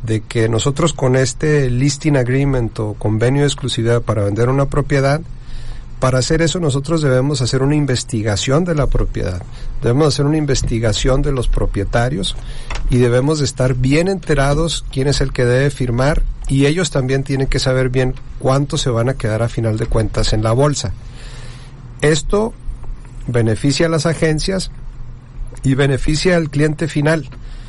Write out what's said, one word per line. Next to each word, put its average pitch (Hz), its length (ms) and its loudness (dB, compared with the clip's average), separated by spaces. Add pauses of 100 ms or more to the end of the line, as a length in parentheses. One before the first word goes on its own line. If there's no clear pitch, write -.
de 110 180 -2
que 113 260 0
nosotros 143 460 0
con 127 220 2
este 143 560 2
listing 143 460 2
agreement 127 600 0
o 107 160 -4
convenio 117 480 2
de 143 60 4
exclusividad 120 560 0
para 107 220 0
vender 110 220 2
una 139 200 2
propiedad, 139 540 0 (800)
para 127 200 2
hacer 160 220 2
eso 165 180 0
nosotros 151 420 0
debemos 131 400 2
hacer 127 220 0
una 143 120 2
investigación 127 920 0
de 170 100 0
la 135 120 2
propiedad, 92 540 0 (400)
debemos 139 280 4
hacer 143 160 0
una 151 120 2
investigación 127 840 0
de 147 100 0
los 123 160 0
propietarios 120 880 0 (540)
y 131 80 4
debemos 127 420 2
de 143 60 0
estar 127 300 0
bien 139 340 2
enterados 147 840 0
quién 135 160 0
es 139 140 2
el 135 100 0
que 127 140 0
debe 127 260 4
firmar 127 500 0 (260)
y 139 180 4
ellos 160 260 0
también 135 320 0
tienen 135 240 0
que 139 120 2
saber 131 300 2
bien 127 240 2 (260)
cuánto 139 380 0
se 143 120 0
van 117 200 0
a 131 60 -2
quedar 110 260 -2
a 117 80 0
final 110 280 -2
de 117 100 -2
cuentas 110 460 2
en 107 100 2
la 110 80 2
bolsa. 135 400 2 (1080)
Esto 180 520 0 (720)
beneficia 120 640 0
a - 20 0
las 165 160 0
agencias 160 680 0 (920)
y 135 100 4
beneficia 143 640 2
al 165 140 0
cliente 151 380 0
final, 151 400 0 (420)